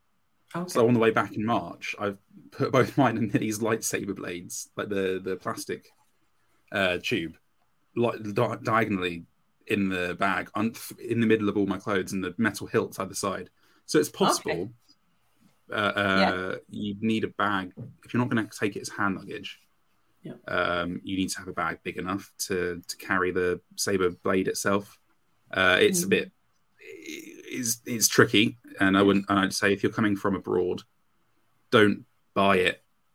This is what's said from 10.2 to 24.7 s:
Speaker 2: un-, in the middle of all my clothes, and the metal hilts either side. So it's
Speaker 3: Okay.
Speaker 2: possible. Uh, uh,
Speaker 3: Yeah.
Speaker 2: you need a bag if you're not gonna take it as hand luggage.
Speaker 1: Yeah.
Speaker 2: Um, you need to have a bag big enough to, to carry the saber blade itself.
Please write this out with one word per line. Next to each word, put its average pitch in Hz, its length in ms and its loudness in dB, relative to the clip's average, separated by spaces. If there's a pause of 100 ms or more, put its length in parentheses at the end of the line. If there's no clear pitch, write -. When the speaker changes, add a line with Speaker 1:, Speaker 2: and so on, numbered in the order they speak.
Speaker 2:
un-, 110 200 -2 (260)
in 117 200 -2
the 113 60 4
middle 107 240 4
of 95 80 0
all 98 80 2
my 95 120 -2
clothes, 98 340 -2
and 95 120 -4
the 90 140 -6
metal 110 300 -2
hilts 101 320 -2
either 95 140 -8
side. 92 360 -6 (340)
So - 140 2
it's - 100 2
Speaker 3:
Okay. - 160 -16
Speaker 2:
possible. 156 480 -2 (960)
Uh, 110 60 -10
uh, 101 460 2
Speaker 3:
Yeah. 92 340 0 (160)
Speaker 2:
you 107 300 -6
need 110 240 0
a 92 40 -2
bag 98 440 -2 (320)
if - 100 -10
you're 117 60 2
not 123 80 0
gonna 113 280 0
take 107 200 -2
it 98 60 -10
as - 60 -10
hand 98 280 -2
luggage. 92 440 -12 (600)
Speaker 1:
Yeah. 127 120 -14 (120)
Speaker 2:
Um, 90 560 -2
you 95 140 -6
need 92 140 0
to - 100 -8
have 95 80 -14
a 92 40 -10
bag 82 300 -4
big 85 160 -8
enough 92 340 -6 (140)
to, 87 400 -2
to - 120 -12
carry 92 340 0
the 90 280 0 (140)
saber 92 360 0
blade 95 360 0
itself. 101 500 -2 (540)